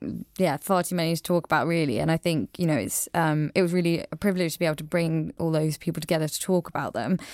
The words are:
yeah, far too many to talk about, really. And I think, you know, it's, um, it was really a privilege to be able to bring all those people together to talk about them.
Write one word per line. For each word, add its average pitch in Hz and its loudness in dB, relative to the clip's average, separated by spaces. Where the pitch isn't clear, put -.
yeah, 160 2
far 180 0
too 185 -4
many 165 2
to - -8
talk 170 2
about, 151 2
really. 156 2
And 156 2
I 165 4
think, 160 -2
you 175 0
know, 151 2
it's, - -4
um, 151 2
it 196 4
was 175 2
really 170 0
a - -8
privilege 180 0
to - -8
be 175 0
able 156 0
to 156 -8
bring 160 0
all 165 -2
those 156 2
people 160 -4
together 156 0
to - -6
talk 180 0
about 147 -4
them. 135 0